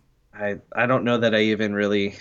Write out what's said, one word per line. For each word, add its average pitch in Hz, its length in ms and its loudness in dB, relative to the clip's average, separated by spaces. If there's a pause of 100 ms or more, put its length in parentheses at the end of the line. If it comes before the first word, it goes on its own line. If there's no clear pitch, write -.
(340)
I, 101 240 -6 (160)
I 117 120 0
don't 123 180 0
know 120 140 2
that 110 160 2
I 107 80 4
even 107 320 0
really 101 460 0